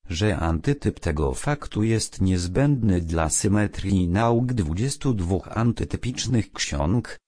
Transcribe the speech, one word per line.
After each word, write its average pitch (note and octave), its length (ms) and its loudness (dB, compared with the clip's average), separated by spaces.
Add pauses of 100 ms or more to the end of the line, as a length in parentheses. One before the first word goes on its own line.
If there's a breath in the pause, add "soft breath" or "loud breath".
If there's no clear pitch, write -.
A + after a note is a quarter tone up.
że F2+ 280 2
antytyp E2 640 0
tego D2+ 340 0
faktu - 500 -4
jest A2+ 380 0
niezbędny F#2+ 800 2
dla D#2+ 280 0
symetrii G2 800 2
nauk A#2 460 2
dwudziestu A2+ 600 -2
dwóch F#2 440 -2
antytypicznych A#2 920 0
ksiąg F2+ 680 -2 (100)